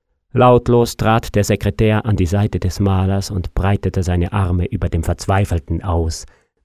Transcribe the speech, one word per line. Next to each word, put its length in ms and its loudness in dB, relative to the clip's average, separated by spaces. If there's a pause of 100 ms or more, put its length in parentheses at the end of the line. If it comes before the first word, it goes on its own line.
(340)
Lautlos 640 4
trat 400 0
der 80 2
Sekretär 640 0
an 100 0
die 100 0
Seite 340 0
des 200 -4
Malers 520 0
und 220 -6
breitete 480 0
seine 300 0
Arme 340 0
über 220 -2
dem 160 -2
Verzweifelten 800 -2
aus, 420 -2 (400)